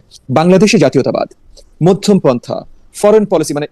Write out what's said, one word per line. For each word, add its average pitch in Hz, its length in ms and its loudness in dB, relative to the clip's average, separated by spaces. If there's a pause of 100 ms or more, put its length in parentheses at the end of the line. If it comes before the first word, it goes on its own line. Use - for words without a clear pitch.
(300)
বাংলাদেশে 180 480 2
জাতীয়তাবাদ, - 560 -2 (480)
মধ্যমপন্থা, 170 800 0 (300)
ফরেন 208 320 2
পলিসি, 160 280 -4
মানে 147 180 -6